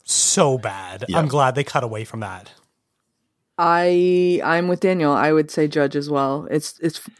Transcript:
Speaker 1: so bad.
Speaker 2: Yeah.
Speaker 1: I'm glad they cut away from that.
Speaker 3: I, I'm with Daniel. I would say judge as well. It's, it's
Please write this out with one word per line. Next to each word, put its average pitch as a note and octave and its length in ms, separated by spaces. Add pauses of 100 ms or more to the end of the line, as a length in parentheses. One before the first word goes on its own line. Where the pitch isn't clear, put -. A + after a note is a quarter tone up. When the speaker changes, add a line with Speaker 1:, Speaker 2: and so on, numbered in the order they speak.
Speaker 1:
so - 520
bad. G2 500
Speaker 2:
Yeah. E3+ 120
Speaker 1:
I'm D#3 80
glad C3 260
they C#3 100
cut C#3 200
away A2 200
from A2+ 180
that. F#2+ 280 (1120)
Speaker 3:
I, F3+ 840
I'm E3+ 240
with F3+ 120
Daniel. F3+ 320
I C#3 200
would D#3 180
say D#3 180
judge D3 280
as C#3+ 140
well. C#3 420
It's, - 280
it's D#3+ 200 (200)